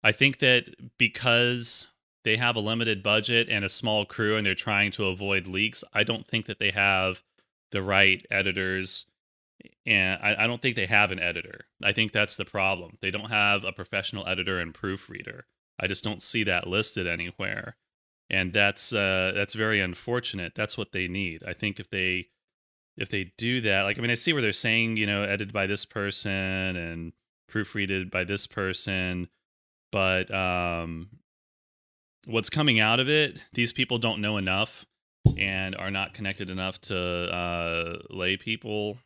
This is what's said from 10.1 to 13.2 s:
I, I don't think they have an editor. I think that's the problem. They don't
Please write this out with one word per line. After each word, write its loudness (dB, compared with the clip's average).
I, 2
I 2
don't -2
think 0
they 0
have 4
an -4
editor. -6
I 4
think 2
that's 2
the -4
problem. -2
They -2
don't -6